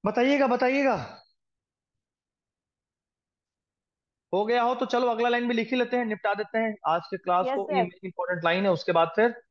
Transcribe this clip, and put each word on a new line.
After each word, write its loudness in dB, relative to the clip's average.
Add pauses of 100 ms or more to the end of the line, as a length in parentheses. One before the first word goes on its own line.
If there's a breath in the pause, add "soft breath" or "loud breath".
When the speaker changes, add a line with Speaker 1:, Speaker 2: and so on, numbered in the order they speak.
Speaker 1:
बताइएगा, 2
बताइएगा। 0 (3000)
हो 0
गया 0
हो 0
तो -4
चलो 0
अगला 0
लाइन 0
भी 0
लिख -2
ही 0
लेते 0
हैं, 0
निपटा -2
देते -4
हैं -2 (100)
आज 0
के -8
क्लास 0
Speaker 2:
यस, -2
Speaker 1:
को। -4
Speaker 2:
sir। -2
Speaker 1:
ये 2 (220)
important -6
लाइन 2
है, 4
उसके 0
बाद 4
फिर 2